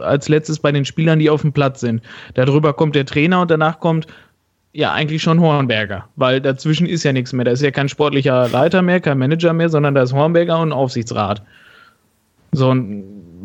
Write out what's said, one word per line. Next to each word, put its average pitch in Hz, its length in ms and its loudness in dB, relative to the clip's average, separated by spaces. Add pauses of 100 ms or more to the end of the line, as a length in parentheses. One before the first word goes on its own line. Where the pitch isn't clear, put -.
als 139 280 -2
letztes 156 300 0
bei 147 120 0
den 143 140 0
Spielern, 160 340 0
die 156 100 2
auf 151 120 0
dem 147 120 0
Platz 139 280 -2
sind. 117 200 -2 (340)
Darüber 143 380 2
kommt 151 220 0
der 139 100 0
Trainer 170 360 0
und 175 100 0
danach 156 280 0
kommt 165 260 -2 (680)
ja 127 200 -2
eigentlich 151 300 -4
schon 165 180 4
Hornberger, 120 760 0
weil 131 240 0
dazwischen 151 460 -2
ist 165 180 -4
ja 147 100 0
nichts 127 200 -4
mehr. 123 120 -2
Da 123 60 0
ist 127 120 -2
ja 139 80 2
kein 139 180 -2
sportlicher 139 600 0
Leiter 165 340 2
mehr, 180 180 2
kein 143 160 0
Manager 165 360 0
mehr, 165 160 0
sondern 147 260 0
da 135 80 4
ist 127 100 -2
Hornberger 165 460 2
und 160 120 -2
Aufsichtsrat. 117 680 -4 (1120)
So, 131 180 2
und 104 340 -2 (420)